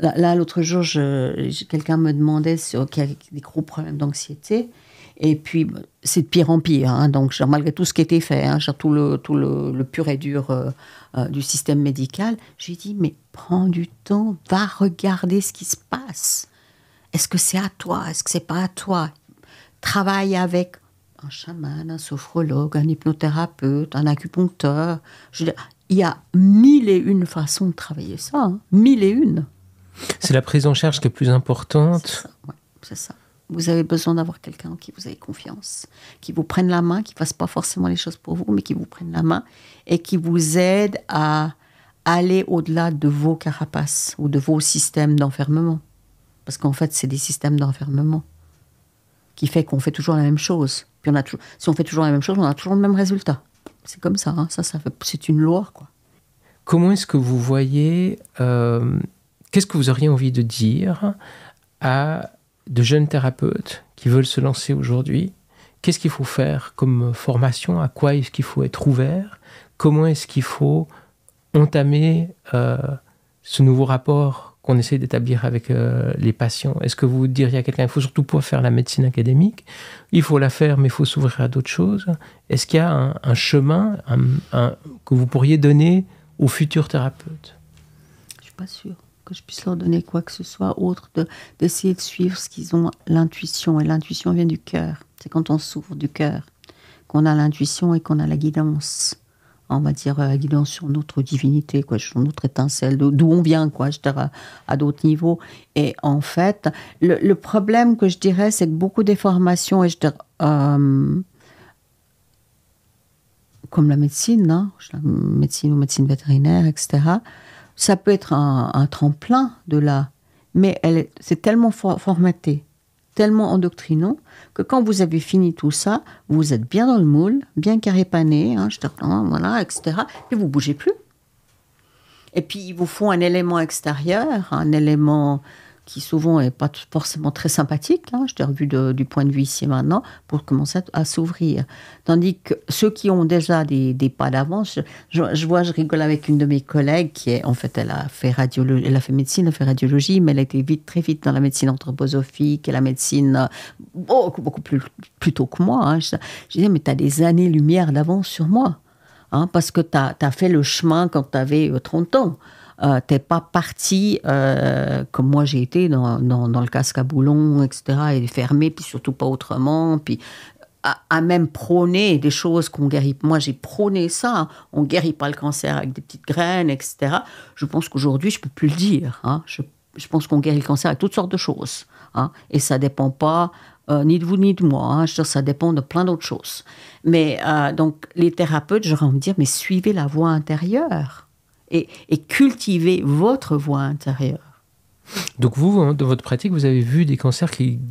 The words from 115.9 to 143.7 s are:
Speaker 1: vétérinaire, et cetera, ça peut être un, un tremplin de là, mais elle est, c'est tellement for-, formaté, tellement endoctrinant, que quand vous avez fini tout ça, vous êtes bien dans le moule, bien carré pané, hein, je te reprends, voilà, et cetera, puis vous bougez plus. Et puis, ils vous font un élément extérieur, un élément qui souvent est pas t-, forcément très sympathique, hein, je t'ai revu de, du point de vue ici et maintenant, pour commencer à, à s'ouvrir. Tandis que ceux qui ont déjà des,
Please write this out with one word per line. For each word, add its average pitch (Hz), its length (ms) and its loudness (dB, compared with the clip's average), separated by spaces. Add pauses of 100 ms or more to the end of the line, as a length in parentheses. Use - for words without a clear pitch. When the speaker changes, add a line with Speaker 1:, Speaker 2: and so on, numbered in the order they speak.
Speaker 1:
vétérinaire, 143 580 2
et 156 100 2
cetera, 160 460 0 (560)
ça - 200 2
peut 185 140 0
être 196 220 0
un, 135 400 2
un 135 140 4
tremplin 233 640 0 (160)
de 151 80 0
là, 139 320 2 (460)
mais 185 280 2
elle 165 140 4
est, 151 140 -2 (100)
c'est - 220 -2
tellement 226 280 4
for-, 185 300 -2
formaté, 170 640 0 (500)
tellement 214 380 2
endoctrinant, 180 640 0 (380)
que - 80 -4
quand 254 200 0
vous 208 200 0
avez 160 180 0
fini 180 340 2
tout 151 160 -2
ça, 202 320 -2 (260)
vous 151 240 2
êtes 117 160 -2
bien 226 200 2
dans 247 100 4
le 185 60 4
moule, 165 360 4 (160)
bien 208 220 2
carré 190 260 2
pané, 160 520 2
hein, 101 120 0
je - 100 -8
te - 100 -8
reprends, - 360 -2
voilà, 180 380 -2
et 165 60 -4
cetera, - 380 -4 (220)
puis 247 80 -2
vous 202 120 0
bougez 139 260 0
plus. 359 200 -2 (1400)
Et 175 80 -2
puis, 196 180 -14
ils 185 140 -12
vous 175 120 -4
font 208 260 -2
un 180 80 2
élément 175 400 0
extérieur, 175 920 -4
un 151 220 0
élément 151 680 2 (440)
qui - 180 -14
souvent 165 360 0
est 127 120 2
pas 147 180 -4
t-, - 120 -10 (120)
forcément 151 380 -4
très - 180 -6
sympathique, 151 640 -2
hein, 254 160 -2
je - 60 -12
t'ai - 100 -4
revu 143 220 -2
de, 135 260 0
du 135 140 -2
point 139 180 -2
de 139 60 2
vue 139 100 0
ici 139 240 -4
et - 20 -4
maintenant, 143 360 0 (240)
pour - 180 -6
commencer 143 360 -2 (120)
à, - 80 -2
à 160 60 0
s'ouvrir. 165 580 -2 (400)
Tandis 170 320 2
que - 160 -8 (160)
ceux - 220 0
qui 202 200 -2
ont 185 140 2
déjà 160 400 2
des, 135 300 0